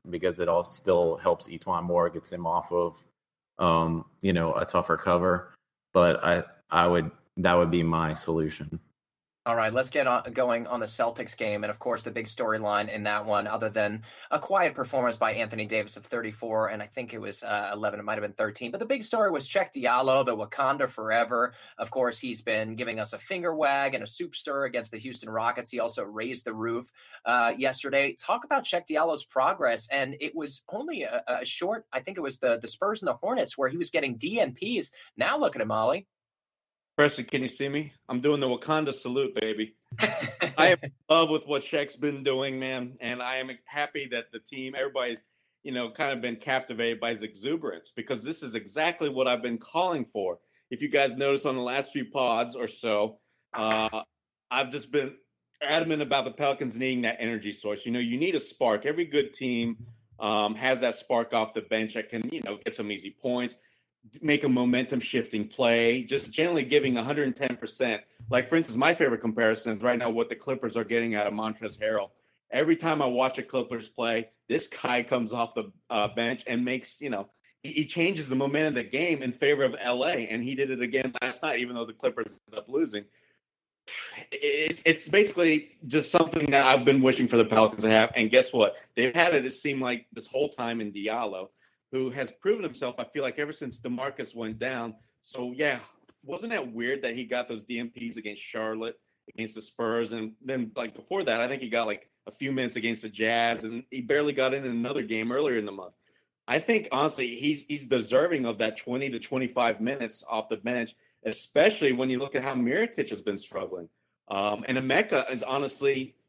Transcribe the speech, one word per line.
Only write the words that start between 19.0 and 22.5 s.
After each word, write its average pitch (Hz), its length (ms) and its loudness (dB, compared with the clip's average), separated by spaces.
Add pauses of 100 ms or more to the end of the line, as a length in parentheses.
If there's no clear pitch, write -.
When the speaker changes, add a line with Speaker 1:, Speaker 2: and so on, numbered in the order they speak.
Speaker 2:
story 214 280 4
was 139 180 -2
Cheick 196 260 0
Diallo, 131 480 4
the 120 140 0
Wakanda 131 500 0
forever. 117 680 0 (240)
Of 113 120 -6
course, 120 280 0
he's 113 240 -8
been 110 340 -2